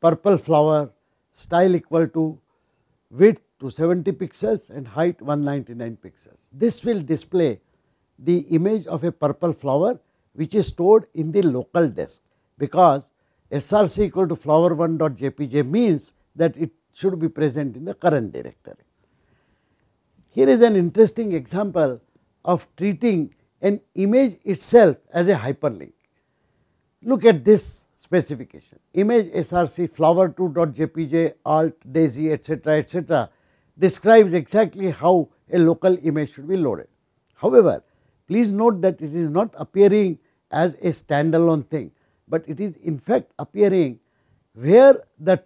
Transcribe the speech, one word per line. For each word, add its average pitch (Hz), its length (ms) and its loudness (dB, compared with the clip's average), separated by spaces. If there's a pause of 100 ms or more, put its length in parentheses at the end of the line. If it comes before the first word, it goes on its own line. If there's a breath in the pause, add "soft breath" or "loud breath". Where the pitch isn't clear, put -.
purple 170 380 2
flower, 151 520 0 (420)
style 180 440 0
equal 165 320 -2
to 156 300 -4 (720)
width 180 320 2 (180)
two 135 100 -12
seventy 170 420 -4
pixels - 580 -8
and 131 180 -16
height 165 320 -4
one 147 220 -4
ninety-nine 120 600 -8
pixels. - 500 -20
This 202 320 -4
will 220 180 -4
display 156 580 -4 (580)
the 170 200 -2
image 170 480 -2
of 160 180 -6
a 170 80 -4
purple 151 400 -4
flower 143 480 -2 (320)
which 156 220 -8
is 208 140 0
stored 214 460 2
in 160 180 -6
the 196 100 2
local 151 460 0
disk, 87 340 -10 (340)
because 147 540 2 (400)
S - 220 -6
R 208 140 2
C 202 180 -4
equal 180 240 -2
to 160 80 -4
flower 165 380 2
one 165 220 -2
dot 156 200 -2
J 135 140 -6
P 143 160 -10
J 139 160 -2
means 170 500 -2 (220)
that 165 220 -2
it 160 140 -6 (220)
should 185 260 -4
be 160 100 -4
present 143 480 -4
in 139 80 -16
the 190 80 -12
current 135 400 -2
directory. - 440 -16 (1500)
Here 262 200 2
is 254 120 4
an 233 160 4
interesting 202 560 0
example 156 680 -4 (440)
of 175 320 -4
treating 190 580 -2 (280)
an 202 180 0 (140)
image 214 500 0
itself 196 520 4 (160)
as 175 160 0
a 196 60 2
hyperlink. 120 580 -6 (1080)
Look 233 220 -2
at 170 200 4
this - 420 2 (100)
specification. - 800 -6 (160)
Image 208 380 0
S 170 200 -6
R 175 140 0
C 175 200 -6
flower 170 420 2
two 175 220 -4
dot 156 220 -2
J 147 140 -4
P 160 200 -8
J, 165 260 0 (120)
alt, 156 300 0 (160)
daisy, 151 400 -2
et 147 140 -4
cetera, 151 340 -2
et 143 120 -6
cetera, 139 400 -4 (480)
describes 190 560 4
exactly 185 560 -2
how 165 380 0 (240)
a 175 60 0
local 175 440 2
image 151 300 -4
should 139 160 -18
be 190 80 -2
loaded. 120 320 -4 (460)
However, 202 480 2 (440)
please 214 240 0
note 208 320 0
that 185 180 -2
it 151 140 -10
is 170 140 -4
not 185 280 -4
appearing 196 640 2 (320)
as 160 240 -2
a 180 160 -4
standalone 160 760 0
thing, 131 240 -10 (380)
but 160 200 -6
it 156 120 -12
is 196 220 -8
in 160 160 -6
fact 220 400 -4
appearing 180 640 -2 (540)
where 233 500 4 (140)
the 175 280 0